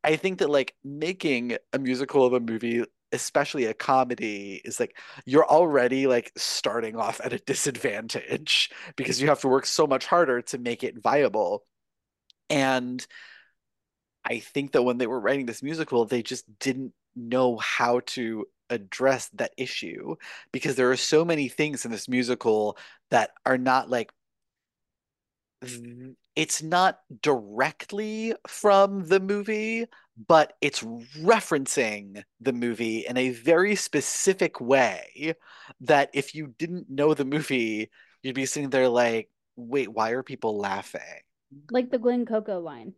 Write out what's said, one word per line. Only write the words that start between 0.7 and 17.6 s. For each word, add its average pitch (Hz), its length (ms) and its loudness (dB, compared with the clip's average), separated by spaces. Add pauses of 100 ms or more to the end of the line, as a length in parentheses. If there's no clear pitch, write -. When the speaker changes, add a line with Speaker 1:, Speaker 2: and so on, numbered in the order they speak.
Speaker 1:
making 143 720 -4 (160)
a 135 60 -2
musical 131 460 2
of 123 80 4
a 123 60 2
movie, 117 440 -2 (280)
especially 139 540 -2
a 110 80 -2
comedy, 110 920 -2
is, - 140 -10
like, - 180 -2 (280)
you're 143 220 6
already, 135 600 4
like, 120 300 2
starting 110 600 -4
off 113 260 -4
at 120 100 -6
a 117 60 -6
disadvantage 123 1300 -4 (240)
because 123 260 -2
you 147 80 2
have 139 120 4
to 143 60 0
work 131 180 4
so - 220 2
much 131 200 0
harder 135 360 4
to - 140 -8
make 120 260 -6
it 117 180 -6
viable. 110 640 2 (840)
And 131 560 0 (1200)
I 120 140 -4
think 139 340 -6
that 127 100 6
when 123 140 2
they 123 100 0
were 123 120 -4
writing 127 260 0
this 117 180 -8
musical, 143 420 0
they 120 160 -2
just 123 240 -8 (140)
didn't 131 340 -4 (220)
know 123 420 0
how 123 440 0